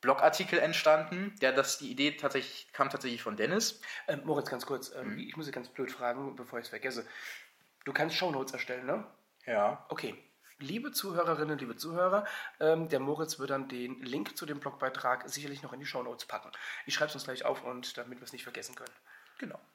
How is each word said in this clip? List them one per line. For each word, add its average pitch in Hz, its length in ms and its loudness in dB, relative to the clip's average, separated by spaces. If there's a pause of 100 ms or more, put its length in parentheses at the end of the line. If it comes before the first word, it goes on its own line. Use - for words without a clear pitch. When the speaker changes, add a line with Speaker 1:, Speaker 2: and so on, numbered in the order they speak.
Speaker 1:
Blogartikel 156 580 6
entstanden, 165 800 4
der 131 120 6
das, 131 260 4
die 139 120 -6
Idee 143 220 4
tatsächlich, - 600 -2
kam 135 180 2
tatsächlich 127 320 -4
von 107 140 -2
Dennis. 156 440 2 (280)
Speaker 2:
Ähm, 143 160 -2
Moritz, 143 260 2
ganz 123 160 -4
kurz, - 280 -4
ähm, 127 200 -6
Speaker 1:
Mhm. 123 40 -8
Speaker 2:
ich - 180 -8
muss 156 100 -6
Sie 139 60 -6
ganz 123 160 -8
blöd 131 240 -4
fragen, 127 440 -2
bevor 120 220 -8
ich's 117 100 -8
vergesse. 117 380 -4 (760)
Du 139 80 -4
kannst 160 240 2
Shownotes 143 360 0
erstellen, 127 340 -4
ne? 202 180 -2 (420)
Speaker 1:
Ja. 107 420 4
Speaker 2:
Okay. 135 280 -4 (420)
Liebe 220 320 -4
Zuhörerinnen, 165 680 2
liebe 120 180 -6
Zuhörer, 180 480 4 (340)
ähm, 160 300 6
der 147 100 4
Moritz 151 400 0
wird 135 120 -2
dann 135 180 0
den 123 340 -6
Link 135 340 -4
zu 170 100 -6
dem 147 120 -4
Blogbeitrag 131 680 0
sicherlich 143 340 -8
noch 127 100 -10
in 123 60 -10
die 135 80 -8
Shownotes 123 400 -6
packen. - 240 -8 (360)
Ich 143 80 -2
schreib's 151 200 2
uns 135 100 -8
gleich 127 200 -6
auf 131 180 2
und 123 340 -6
damit 123 240 -10
wir's - 120 -16
nicht 123 100 -12
vergessen 123 320 -10
können. 123 180 -14 (460)
Speaker 1:
Genau. - 220 -8 (140)